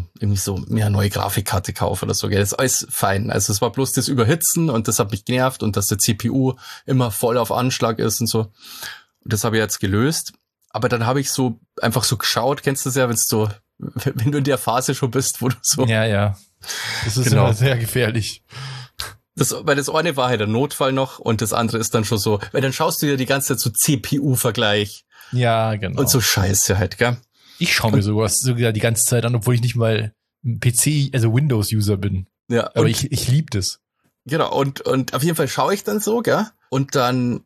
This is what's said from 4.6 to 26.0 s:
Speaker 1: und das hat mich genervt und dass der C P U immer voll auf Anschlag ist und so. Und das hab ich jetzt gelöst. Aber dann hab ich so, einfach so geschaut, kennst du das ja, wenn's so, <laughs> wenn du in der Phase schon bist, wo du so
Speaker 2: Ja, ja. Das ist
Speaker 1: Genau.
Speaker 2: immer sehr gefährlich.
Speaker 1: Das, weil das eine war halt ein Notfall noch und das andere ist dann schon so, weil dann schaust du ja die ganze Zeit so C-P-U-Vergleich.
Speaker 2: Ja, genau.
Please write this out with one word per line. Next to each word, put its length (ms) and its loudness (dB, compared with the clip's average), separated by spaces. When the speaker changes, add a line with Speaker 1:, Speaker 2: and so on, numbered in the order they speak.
Speaker 1:
und 180 -2
das 120 0
hat 100 0
mich 160 -6
genervt 380 0
und 120 0
dass 120 0
der 100 0
C 160 2
P 160 -4
U 240 0
immer 240 2
voll 300 0
auf 120 0
Anschlag 460 0
ist 240 -2
und 60 -2
so. 140 0
Und 920 -12
das 100 0
hab 100 0
ich 60 4
jetzt 200 -2
gelöst. 540 0
Aber 200 -2
dann 180 0
hab 100 2
ich 140 -2
so, 280 -2
einfach 220 2
so 140 0
geschaut, 440 0
kennst 240 -2
du 40 -4
das 80 -2
ja, 120 4
wenn's 160 0
so, 240 2
<laughs> 140 -20
wenn 520 -2
du 80 0
in 40 0
der 160 2
Phase 340 0
schon 160 -2
bist, 320 -2
wo 80 0
du 140 0
so 240 2
Speaker 2:
Ja, 180 2
ja. 320 2
Das 120 -2
ist 120 2
Speaker 1:
Genau. 160 4
Speaker 2:
immer 100 4
sehr 220 2
gefährlich. 680 -2
Speaker 1:
Das, 280 -2
weil 140 2
das 140 -2
eine 280 0
war 100 2
halt 140 2
ein 100 0
Notfall 400 0
noch 260 -2
und 240 0
das 120 -2
andere 260 0
ist 160 -2
dann 100 2
schon 140 0
so, 200 0
weil 100 0
dann 120 0
schaust 280 -2
du 60 2
ja 80 2
die 100 -2
ganze 300 0
Zeit 40 -4
so 120 -2
C-P-U-Vergleich. 1300 0
Speaker 2:
Ja, 440 2
genau. 260 -2